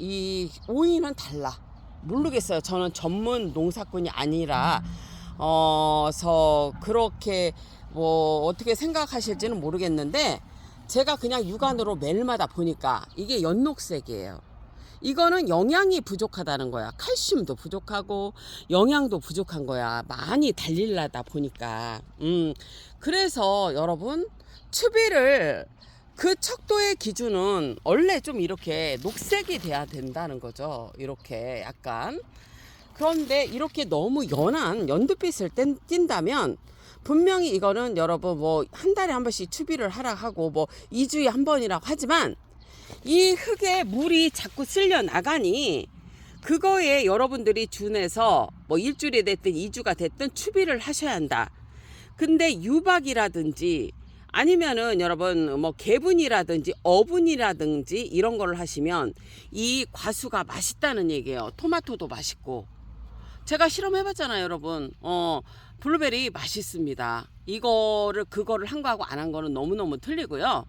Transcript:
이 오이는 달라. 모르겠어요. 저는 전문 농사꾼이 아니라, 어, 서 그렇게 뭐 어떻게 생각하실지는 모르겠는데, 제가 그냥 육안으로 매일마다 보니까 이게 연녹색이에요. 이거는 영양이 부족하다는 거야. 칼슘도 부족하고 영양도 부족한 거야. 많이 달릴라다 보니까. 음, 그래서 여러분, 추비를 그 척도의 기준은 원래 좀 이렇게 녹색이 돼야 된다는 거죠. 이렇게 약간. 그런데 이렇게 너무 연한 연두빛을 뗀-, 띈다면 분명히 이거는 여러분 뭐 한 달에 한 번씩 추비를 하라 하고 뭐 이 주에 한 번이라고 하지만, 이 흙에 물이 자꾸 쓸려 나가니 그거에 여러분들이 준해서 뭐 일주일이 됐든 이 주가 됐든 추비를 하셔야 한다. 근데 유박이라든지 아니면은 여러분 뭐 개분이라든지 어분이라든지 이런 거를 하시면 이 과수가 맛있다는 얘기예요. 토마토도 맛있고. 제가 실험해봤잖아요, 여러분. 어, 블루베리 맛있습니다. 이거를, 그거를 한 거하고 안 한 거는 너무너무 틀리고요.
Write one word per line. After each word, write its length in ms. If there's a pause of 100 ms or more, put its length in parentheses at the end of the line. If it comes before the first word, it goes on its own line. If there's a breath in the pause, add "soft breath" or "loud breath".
이 500 (180)
오이는 460
달라. 400 (460)
모르겠어요. 600
저는 320
전문 580
농사꾼이 560
아니라, 720 (540 loud breath)
어, 800
서 640
그렇게 720 (380 loud breath)
뭐 560
어떻게 280
생각하실지는 840
모르겠는데, 800 (460 loud breath)
제가 300
그냥 300
육안으로 500
매일마다 500
보니까 580 (120)
이게 260
연녹색이에요. 960 (600 loud breath)
이거는 480
영양이 520
부족하다는 680
거야. 260
칼슘도 580
부족하고 800 (380 loud breath)
영양도 500
부족한 460
거야. 420
많이 440
달릴라다 720
보니까. 800 (200)
음, 340 (440 loud breath)
그래서 760
여러분, 520 (440 loud breath)
추비를 960 (500 soft breath)
그 200
척도의 600
기준은 880
원래 360
좀 200
이렇게 640
녹색이 560
돼야 260
된다는 560
거죠. 580
이렇게 640
약간. 580 (760 loud breath)
그런데 500
이렇게 400
너무 460
연한 580
연두빛을 640
뗀-, 360
띈다면 680 (480 loud breath)
분명히 460
이거는 480
여러분 400
뭐 340
한 220
달에 180
한 100
번씩 280
추비를 400
하라 240
하고 360
뭐 160 (240 loud breath)
이 160
주에 220
한 160
번이라고 420
하지만, 480 (680 loud breath)
이 280
흙에 520
물이 460
자꾸 340
쓸려 380
나가니 840 (560 loud breath)
그거에 640
여러분들이 640
준해서 800 (200)
뭐 100
일주일이 460
됐든 300
이 160
주가 240
됐든 400
추비를 440
하셔야 340
한다. 380 (640 loud breath)
근데 360 (100)
유박이라든지 1300 (360 soft breath)
아니면은 720
여러분 600
뭐 120
개분이라든지 1080
어분이라든지 1200
이런 380
거를 200
하시면 560 (360 loud breath)
이 420
과수가 520
맛있다는 640
얘기예요. 460
토마토도 520
맛있고. 580 (800 loud breath)
제가 240
실험해봤잖아요, 720
여러분. 480 (100)
어, 400 (380 loud breath)
블루베리 520
맛있습니다. 1000 (180)
이거를, 760
그거를 420
한 160
거하고 220
안 160
한 120
거는 220
너무너무 440
틀리고요. 720